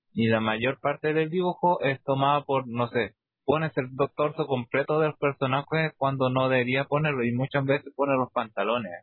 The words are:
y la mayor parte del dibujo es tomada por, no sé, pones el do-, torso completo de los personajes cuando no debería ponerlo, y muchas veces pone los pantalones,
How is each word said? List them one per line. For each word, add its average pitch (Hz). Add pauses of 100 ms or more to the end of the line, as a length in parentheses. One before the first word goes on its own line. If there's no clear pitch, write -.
(120)
y 113
la 113
mayor 110
parte 147
del 156
dibujo 180
es 135
tomada 139
por, 131
no 120
sé, 113 (300)
pones 156
el 131
do-, 135
torso 151
completo 135
de 156
los 147
personajes 143
cuando 135
no 131
debería 131
ponerlo, 143
y 120
muchas 135
veces 139
pone 139
los 127
pantalones, 110 (100)